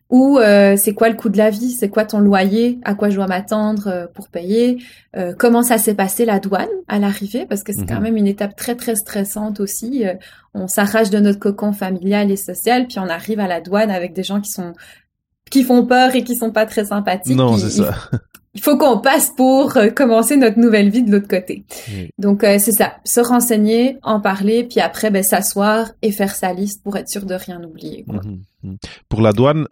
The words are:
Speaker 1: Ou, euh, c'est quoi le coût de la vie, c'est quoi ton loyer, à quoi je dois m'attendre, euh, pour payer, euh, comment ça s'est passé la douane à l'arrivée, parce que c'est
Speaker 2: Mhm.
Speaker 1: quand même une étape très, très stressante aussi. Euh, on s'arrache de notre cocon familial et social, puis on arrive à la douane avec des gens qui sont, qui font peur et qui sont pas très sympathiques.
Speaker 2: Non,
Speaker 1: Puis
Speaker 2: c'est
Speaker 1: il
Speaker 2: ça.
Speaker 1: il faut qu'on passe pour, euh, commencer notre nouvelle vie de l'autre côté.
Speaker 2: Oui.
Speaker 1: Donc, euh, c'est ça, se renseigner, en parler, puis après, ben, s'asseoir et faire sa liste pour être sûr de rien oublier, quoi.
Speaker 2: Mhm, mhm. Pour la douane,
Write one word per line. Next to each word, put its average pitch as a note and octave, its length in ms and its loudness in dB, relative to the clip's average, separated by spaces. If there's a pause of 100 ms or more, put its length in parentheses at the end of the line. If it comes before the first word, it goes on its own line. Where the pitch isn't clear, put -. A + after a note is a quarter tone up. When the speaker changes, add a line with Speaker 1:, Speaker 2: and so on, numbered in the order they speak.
(120)
Speaker 1:
Ou, C4+ 260 6
euh, G3+ 400 6
c'est G#3 160 0
quoi A3+ 160 2
le A3+ 60 0
coût A3+ 140 -4
de G3 100 2
la G#3+ 100 4
vie, A#3 220 -2
c'est G#3 180 -4
quoi G#3+ 160 0
ton G#3+ 140 -2
loyer, G3+ 640 4
à G#3 100 -4
quoi G#3 160 0
je G3 60 0
dois G3 100 -2
m'attendre, G#3 600 -2
euh, F3+ 260 -4
pour - 160 -18
payer, A3+ 480 0 (400)
euh, F3+ 220 -4
comment A#3+ 240 4
ça A#3 160 2
s'est G#3+ 160 0
passé G3 280 -2
la G#3+ 160 2
douane G3 300 -2 (180)
à G#3 120 -2
l'arrivée, G3+ 500 -4
parce G3+ 140 -6
que G#3 100 -8
c'est G3+ 80 -6
Speaker 2:
Mhm. F#3+ 60 -4
Speaker 1:
quand G#3+ 140 -4
même A3+ 160 -2
une G3+ 100 2
étape G3+ 280 -4
très, A#3+ 200 -6
très A#3+ 200 -6
stressante G#3 640 -6
aussi. A3 460 -4
Euh, F3+ 80 -2 (400)
on F#3 140 -8
s'arrache G#3+ 420 0
de G#3 80 0
notre G3+ 220 2
cocon G#3 340 -2
familial G3 560 -2
et G3 80 0
social, A#3+ 480 -2
puis A3 140 -10
on F#3 100 -4
arrive G3 300 -6
à G3+ 80 -2
la E3+ 120 -4
douane G3+ 300 0
avec F3 240 -4
des F#3 100 -6
gens G3 160 -4
qui G3+ 120 -6
sont, F3 220 -10 (760)
qui C4+ 140 4
font B3 240 4
peur B3+ 280 4
et A#3+ 80 0
qui A#3+ 120 -6
sont A3+ 160 -4
pas A3 160 0
très G#3+ 180 -4
sympathiques. F#3+ 500 -2
Speaker 2:
Non, B2+ 180 4
Speaker 1:
Puis G2+ 80 2
Speaker 2:
c'est G2+ 180 -4
Speaker 1:
il G2 60 4
Speaker 2:
ça. F#2 100 -2 (580)
Speaker 1:
il G3+ 80 -16
faut D4 160 2
qu'on C4+ 220 4
passe C#4 380 2
pour, C4 400 4
euh, G#3+ 140 6
commencer A#3+ 440 2
notre A#3 240 4
nouvelle G#3+ 300 4
vie A#3+ 140 2
de G#3 100 2
l'autre G3+ 160 0
côté. - 360 -6 (220)
Speaker 2:
Oui. - 300 -10
Speaker 1:
Donc, G3+ 260 0
euh, G3+ 160 4
c'est G#3 140 0
ça, - 220 0 (100)
se - 160 2
renseigner, A#3+ 840 2
en G#3+ 160 -2
parler, G#3 460 0
puis A3+ 160 -2
après, F3 280 -2
ben, G3 140 0
s'asseoir G#3 680 -2 (100)
et A3 100 0
faire G3 240 -4
sa F#3 160 -4
liste G3 320 -6
pour G3+ 140 -6
être - 100 -10
sûr G3+ 180 -10
de F#3 80 -8
rien F3+ 300 -10
oublier, D#3+ 400 -16
quoi. - 200 -10
Speaker 2:
Mhm, G2 180 -12 (220)
mhm. F#2+ 140 -12 (300)
Pour G#2+ 140 -2
la A2 100 4
douane, C#3 400 0